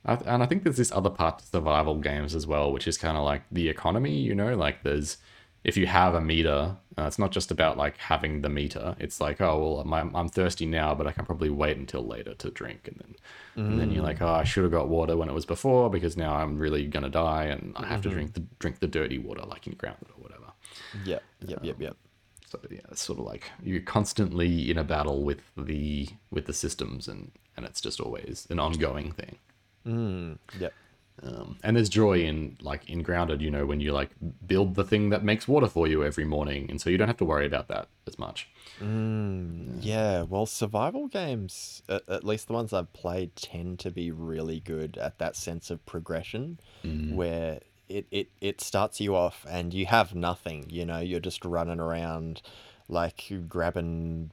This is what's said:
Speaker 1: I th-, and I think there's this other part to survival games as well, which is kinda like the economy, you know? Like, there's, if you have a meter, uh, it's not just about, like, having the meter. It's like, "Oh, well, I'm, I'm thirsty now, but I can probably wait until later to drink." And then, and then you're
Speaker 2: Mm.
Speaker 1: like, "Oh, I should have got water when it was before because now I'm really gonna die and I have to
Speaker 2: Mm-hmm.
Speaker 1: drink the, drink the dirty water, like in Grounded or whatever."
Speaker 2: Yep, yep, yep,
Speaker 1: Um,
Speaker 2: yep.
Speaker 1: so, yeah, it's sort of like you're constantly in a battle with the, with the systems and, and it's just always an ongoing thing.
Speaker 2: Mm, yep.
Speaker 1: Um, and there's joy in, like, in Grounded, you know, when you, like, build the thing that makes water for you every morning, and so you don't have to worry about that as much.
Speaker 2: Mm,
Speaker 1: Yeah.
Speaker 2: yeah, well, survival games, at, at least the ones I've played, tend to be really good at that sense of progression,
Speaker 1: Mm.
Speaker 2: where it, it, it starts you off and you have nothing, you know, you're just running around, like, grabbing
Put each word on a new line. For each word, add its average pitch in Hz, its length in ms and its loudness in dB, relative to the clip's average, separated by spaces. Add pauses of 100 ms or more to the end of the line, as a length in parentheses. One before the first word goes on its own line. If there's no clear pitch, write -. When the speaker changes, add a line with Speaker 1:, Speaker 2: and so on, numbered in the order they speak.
Speaker 1:
I 113 120 4
th-, - 120 -6
and 123 140 4
I 120 40 6
think 190 160 2
there's 135 140 2
this - 160 4
other 95 180 4
part 82 300 2
to - 60 -20
survival 78 500 4
games 73 380 0
as 78 120 -2
well, 73 260 4
which 67 140 -2
is 82 120 0
kinda 78 240 2
like 71 280 2
the 85 180 2
economy, 123 520 2
you 110 140 2
know? 107 220 2
Like, 73 260 0
there's, 73 360 0 (460)
if - 120 2
you 92 100 6
have 90 280 6
a 82 60 4
meter, 80 560 4 (220)
uh, 76 80 0
it's - 120 -2
not 98 140 2
just - 180 -2
about, 80 260 4
like, 73 220 0
having 76 440 0
the 73 60 0
meter. 73 500 -2
It's - 220 -8
like, 73 200 0
"Oh, 80 180 4 (260)
well, 78 100 0
I'm, 80 220 0
I'm 87 120 0
thirsty 87 380 0
now, 78 280 2
but 73 120 -2
I 73 60 -2
can - 140 -6
probably 80 240 0
wait 73 260 2
until 67 300 -6
later 55 280 -8
to - 160 -8
drink." - 380 -12
And - 120 -14
then, - 140 -20 (540)
and 110 120 4
then 110 100 2
you're 95 120 2
Speaker 2:
Mm. - 20 2
Speaker 1:
like, 78 180 0
"Oh, 85 100 4
I 80 120 6
should 95 200 4
have 85 80 4
got 78 160 4
water 82 280 4
when 80 120 2
it 69 60 -4
was 80 120 -2
before 123 440 4
because 85 260 0
now 78 200 0
I'm 76 220 0
really 76 280 2
gonna 71 240 -2
die 80 360 2
and 71 300 -6
I - 100 -6
have 90 160 -2
to 101 60 -2
Speaker 2:
Mm-hmm. - 20 0
Speaker 1:
drink 78 240 -4
the, 87 60 -4 (200)
drink 76 200 -4
the 87 80 0
dirty 65 300 -2
water, 55 240 -8
like - 240 -14
in - 80 -10
Grounded - 360 -10
or - 120 -20
whatever." - 300 -20 (400)
Speaker 2:
Yep, 95 320 -6 (160)
yep, 92 220 -8
yep, 80 140 -6
Speaker 1:
Um, - 40 -14
Speaker 2:
yep. 76 160 -8 (500)
Speaker 1:
so, - 140 -12 (100)
yeah, - 100 -14 (100)
it's - 120 -8
sort - 160 -4
of 62 80 -6
like - 240 -10 (120)
you're 92 200 -2
constantly 87 880 2
in 80 80 2
a 78 60 0
battle 73 400 0
with 71 180 -2 (140)
the, 73 520 -2 (220)
with - 160 -4
the 73 80 -6
systems - 540 -6
and, 50 240 -12 (240)
and 57 100 -10
it's - 140 -8
just - 200 -6
always - 500 -8
an 85 80 -2
ongoing 78 540 0
thing. - 260 -12 (460)
Speaker 2:
Mm, 95 540 -4 (140)
yep. 92 220 -6 (460)
Speaker 1:
Um, - 440 -10
and 113 120 4
there's 110 120 6
joy 101 320 6
in, 78 400 -2
like, - 280 -6
in 85 140 -4
Grounded, 80 400 0
you 78 80 0
know, 71 160 0
when 73 140 0
you, 73 120 0
like, 69 180 0 (360)
build 95 300 4
the 98 80 2
thing 104 260 4
that 104 140 2
makes 107 240 2
water 135 180 6
for 82 220 4
you 78 160 4
every 76 200 0
morning, 73 460 -2
and 78 100 -6
so 87 100 0
you 92 60 6
don't 107 120 4
have 117 80 0
to 98 80 2
worry 76 220 2
about 71 220 -2
that - 200 -6 (180)
as - 140 -12
much. - 280 -10 (320)
Speaker 2:
Mm, 104 840 -2
Speaker 1:
Yeah. 62 160 -8
Speaker 2:
yeah, 107 400 2
well, 98 240 0
survival 135 600 -2
games, 131 800 -6
at, 98 200 -4
at 95 160 -4
least 107 220 -2
the 117 60 -6
ones 113 200 -2
I've 90 200 -2
played, 90 420 -4
tend 87 460 -8
to 95 100 -6
be 87 220 -4
really 80 480 -6
good 80 380 -6
at - 200 -6
that 82 180 -2
sense - 340 -8
of 85 140 -8
progression, 92 760 -6 (240)
Speaker 1:
Mm. 76 300 -4
Speaker 2:
where 82 460 -2 (280)
it, 98 240 -6
it, 98 160 -2 (120)
it 101 200 -4
starts - 400 0
you 101 160 2
off 87 320 2
and 87 260 -4
you 95 120 0
have 98 280 4
nothing, 85 560 -4
you 85 160 -6
know, 82 140 -4
you're 87 180 -2
just 87 260 -6
running 85 360 -2
around, 82 600 -4 (480)
like, 85 440 -2 (160)
grabbing 82 840 -2